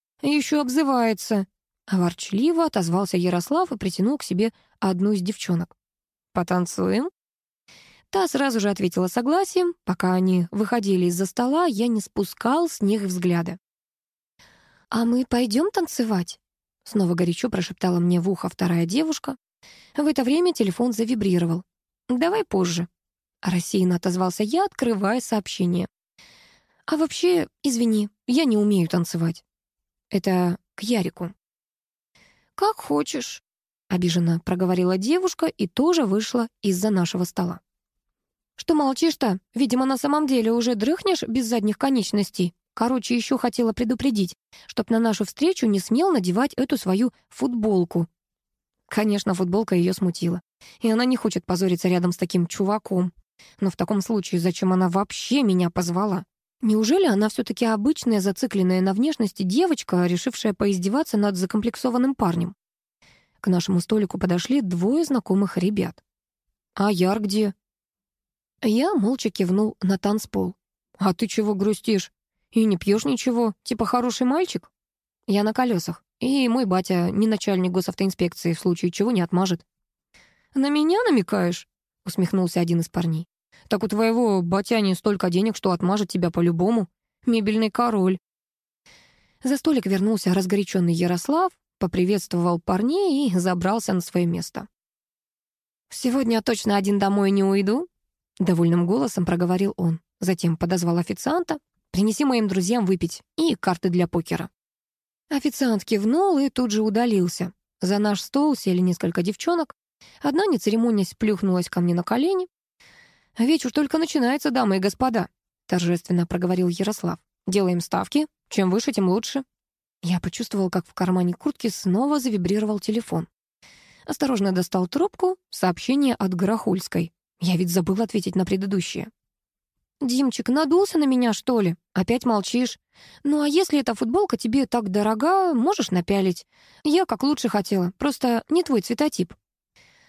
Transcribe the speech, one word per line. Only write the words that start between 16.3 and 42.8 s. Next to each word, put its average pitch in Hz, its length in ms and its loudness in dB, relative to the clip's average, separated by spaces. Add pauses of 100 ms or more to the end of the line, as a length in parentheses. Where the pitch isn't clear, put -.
снова 180 300 0
горячо 175 360 0
прошептала 180 480 -2
мне 175 220 2
в 180 100 0
ухо - 180 -4
вторая 170 380 0
девушка. 277 500 -4 (600)
В 294 100 0
это 294 160 2
время 330 300 2
телефон 233 400 0
завибрировал. 190 720 0 (460)
«Давай 330 360 0
позже», 175 440 -2 (580)
рассеянно 180 500 2
отозвался 180 460 -2
я, 285 220 0
открывая 233 560 -2
сообщение. 185 680 -2 (1000)
«А 311 100 -2
вообще, 339 520 0 (140)
извини, 226 460 2 (180)
я 269 180 2
не 233 120 4
умею 202 320 2
танцевать». 165 560 -2 (640)
Это 180 480 0 (160)
к - 80 -16
Ярику. 196 520 -4 (1200)
«Как 427 220 0
хочешь», - 640 -6 (460)
обиженно 170 520 0
проговорила 185 580 0
девушка 330 480 -2
и - 200 -4
тоже 311 400 0
вышла 220 420 -2 (140)
из-за 196 280 0
нашего 180 340 0
стола. 175 360 -6 (960)
«Что - 180 0
молчишь-то? 269 640 0 (160)
Видимо, 247 300 0
на 269 140 0
самом 294 280 0
деле 233 260 2
уже 240 220 0
дрыхнешь 311 500 -2
без 233 220 -2
задних 214 300 0
конечностей. 208 800 0 (180)
Короче, 240 440 -2